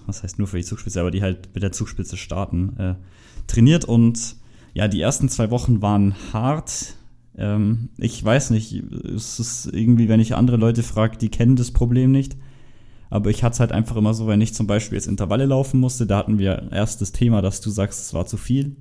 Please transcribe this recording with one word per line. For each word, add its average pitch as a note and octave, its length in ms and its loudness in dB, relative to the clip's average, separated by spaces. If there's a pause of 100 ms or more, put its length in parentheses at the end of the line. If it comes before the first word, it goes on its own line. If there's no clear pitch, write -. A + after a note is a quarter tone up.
was - 180 -8
heißt - 160 -8
nur G2+ 80 -2
für F#2 100 -6
die F2 80 -4
Zugspitze, F#2+ 340 -8
aber F2+ 120 0
die G2 100 -2
halt F#2 320 -4
mit F#2 100 -6
der G2 80 -2
Zugspitze - 460 -8
starten, F#2 600 -4
äh, F#2 180 -4 (520)
trainiert. C#3+ 380 6
Und A#2 500 2 (380)
ja, G#2+ 140 0
die F#2+ 140 -2
ersten B2 280 0
zwei A2+ 220 -2
Wochen A#2+ 300 2
waren G2+ 340 2 (180)
hart. C3+ 600 -4 (420)
Ähm, G#2+ 600 -2
ich - 260 -4
weiß A2+ 280 2
nicht, A2 220 -2
es - 680 -8
ist - 320 -8
irgendwie, A2+ 380 4
wenn A2 100 6
ich A2 160 2
andere A#2+ 220 4
Leute A#2 240 2
frag, A2+ 380 -2
die A2 100 -2
kennen A#2+ 260 4
das A#2+ 160 0
Problem B2+ 400 4
nicht. C3+ 260 0 (720)
Aber G#2 200 0
ich G#2 140 0
hatte A#2 100 2
es - 60 -2
halt A2+ 120 2
einfach A2 240 -2
immer G#2+ 180 2
so, A2 140 -4
wenn G#2 140 4
ich G#2+ 120 0
zum G#2+ 140 -4
Beispiel G2+ 300 -2
jetzt F#2+ 100 -6
Intervalle G#2 380 0
laufen C3+ 340 2
musste, B2+ 260 0
da G2 120 2
hatten G#2 220 2
wir F#2+ 320 0
erst G#2+ 300 -2
das G2 100 -4
Thema, A2+ 300 4
dass G2+ 200 -2
du A2 80 -6
sagst, G2+ 320 -4
es - 120 -10
war F#2 120 -2
zu G#2+ 120 -6
viel C#3 440 -2